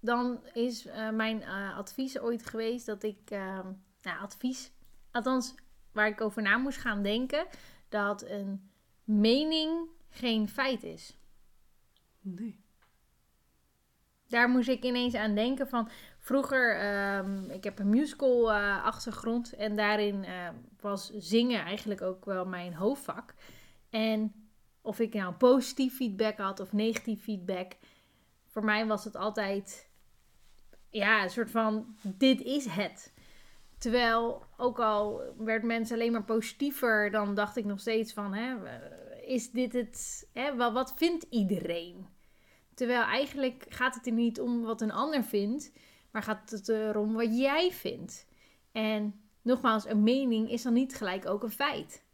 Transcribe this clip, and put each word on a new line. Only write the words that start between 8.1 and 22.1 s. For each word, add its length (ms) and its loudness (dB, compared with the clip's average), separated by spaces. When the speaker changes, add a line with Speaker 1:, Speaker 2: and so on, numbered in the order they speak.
Speaker 1:
een 480 -8
mening 840 4
geen 380 0
feit 340 -2
is. 360 -14
Speaker 2:
Nee. 400 -10
Speaker 1:
Daar 220 4
moest 200 4
ik 160 2
ineens 300 2
aan 200 0
denken 340 0
van, 200 -2
vroeger, 580 2
ehm, 720 -2
ik 140 -10
heb 140 -6
een 100 2
musical, 640 4
eh, 320 2
achtergrond 680 -2
en 240 -2
daarin, 480 2
eh, 240 -8
was 300 -4
zingen 500 2
eigenlijk 400 -6
ook 240 -4